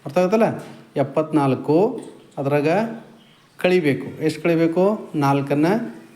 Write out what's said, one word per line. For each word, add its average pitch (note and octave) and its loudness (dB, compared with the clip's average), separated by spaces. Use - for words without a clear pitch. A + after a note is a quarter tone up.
ಅರ್ಥ D3+ -4
ಆಗುತ್ತಲ್ಲ? F#3 2
ಎಪ್ಪತ್ನಾಲ್ಕು, D3 0
ಅದ್ರಾಗ C#3 0
ಕಳಿಬೇಕು. F3 0
ಎಷ್ಟು D#3 -2
ಕಳಿಬೇಕು? F3 0
ನಾಲ್ಕನ್ನು D3 0